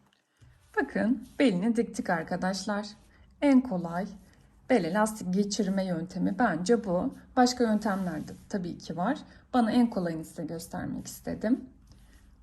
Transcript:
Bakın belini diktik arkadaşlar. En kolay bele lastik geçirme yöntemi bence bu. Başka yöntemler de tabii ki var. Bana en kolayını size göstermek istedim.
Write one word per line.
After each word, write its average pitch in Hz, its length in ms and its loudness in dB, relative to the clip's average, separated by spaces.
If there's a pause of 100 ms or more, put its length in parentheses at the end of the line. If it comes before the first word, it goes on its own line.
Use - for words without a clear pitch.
(800)
Bakın 208 460 0 (120)
belini 220 360 4
diktik - 340 -2
arkadaşlar. 190 760 -2 (540)
En 277 200 8
kolay 175 460 -4 (640)
bele 175 240 4
lastik 214 400 0
geçirme 196 520 0
yöntemi 180 540 -2
bence 226 440 2
bu. 185 320 -2 (200)
Başka 247 280 4
yöntemler 196 640 -2
de - 40 -14 (180)
tabii 175 280 -6
ki - 200 -10
var. 226 200 0 (360)
Bana 226 180 4
en 240 180 4
kolayını 165 360 -4
size - 200 -10
göstermek - 600 -8
istedim. - 640 -4 (720)